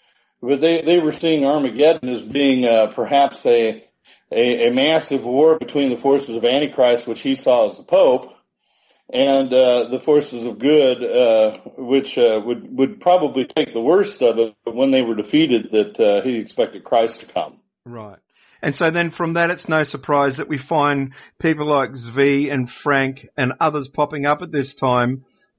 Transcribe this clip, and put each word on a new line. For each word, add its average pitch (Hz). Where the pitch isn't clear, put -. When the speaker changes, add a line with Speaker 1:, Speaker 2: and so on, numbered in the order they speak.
Speaker 1:
but 131
they, 165
they 170
were 156
seeing 156
Armageddon 131
as 117
being, 135
uh, 113
perhaps 135
a, 113
a, 117
a 120
massive 139
war 151
between 139
the 120
forces 135
of 113
Antichrist, 123
which 113
he 135
saw 120
as 92
the -
Pope, 151
and, 135
uh, 123
the 127
forces 143
of 107
good, 131
uh, 113
which, 135
uh, 113
would, 120
would 135
probably 151
take -
the 117
worst 185
of 117
it 113
when 127
they 131
were 117
defeated, 120
that, 107
uh, 101
he 127
expected 104
Christ 113
to -
come. 78
Speaker 2:
Right. 110
And 143
so 160
then 170
from 165
that, 170
it's 175
no 156
surprise 139
that 156
we 151
find 143
people 151
like 139
Zvi 139
and 131
Frank 135
and 127
others 147
popping 143
up 151
at 165
this 139
time, 127